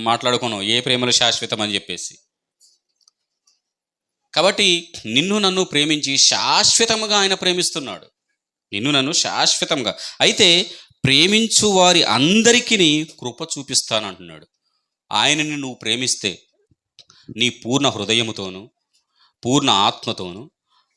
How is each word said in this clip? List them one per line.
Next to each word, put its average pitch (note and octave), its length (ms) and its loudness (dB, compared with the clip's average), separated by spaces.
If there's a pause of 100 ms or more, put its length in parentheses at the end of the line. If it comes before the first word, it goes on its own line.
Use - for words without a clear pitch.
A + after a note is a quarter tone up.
మాట్లాడుకున్నాం A#2 600 -2
ఏ A2 160 0
ప్రేమలు B2 320 -2
శాశ్వతం A#2 500 -2
అని G#2 140 -2
చెప్పేసి. - 380 -10 (2250)
కాబట్టి F#3+ 360 2 (360)
నిన్ను D#3+ 340 0
నన్ను F#3 240 0
ప్రేమించి D3 540 -2
శాశ్వతముగా G#3 1000 2
ఆయన G3 160 2
ప్రేమిస్తున్నాడు, E3+ 760 -4 (640)
నిన్ను A2 200 -2
నన్ను C#3 220 0
శాశ్వతంగా. B2+ 800 -2 (280)
అయితే F#3+ 280 4 (540)
ప్రేమించు G#3 640 4
వారి F3+ 360 4
అందరికీ G#3+ 840 4 (300)
కృప B2 200 -10 (100)
చూపిస్తానంటున్నాడు. G2 960 -6 (680)
ఆయనని D3+ 460 0
నువ్వు C3 200 -8
ప్రేమిస్తే A#2 520 -4 (1000)
నీ A#2+ 200 -2
పూర్ణ C3 380 -2
హృదయముతోను G#2 720 -4 (840)
పూర్ణ C3+ 260 2 (100)
ఆత్మతోను G#2 640 -4 (540)